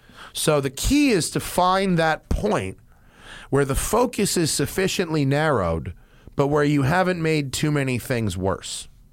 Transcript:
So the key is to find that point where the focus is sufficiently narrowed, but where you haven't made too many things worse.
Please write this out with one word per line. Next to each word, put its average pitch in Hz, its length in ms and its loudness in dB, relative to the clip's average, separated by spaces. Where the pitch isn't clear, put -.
So 151 280 0
the 135 100 -2
key - 400 2
is 175 200 0
to 151 80 -2
find 185 580 0
that 160 320 0
point 156 500 -2
where 139 160 4
the 135 100 -2
focus 226 600 0
is 165 140 2
sufficiently 160 720 0
narrowed, 113 720 0
but 139 140 2
where 147 160 2
you 147 180 2
haven't 180 400 2
made 156 300 0
too 151 180 -2
many 135 300 0
things 113 360 -2
worse. - 520 -4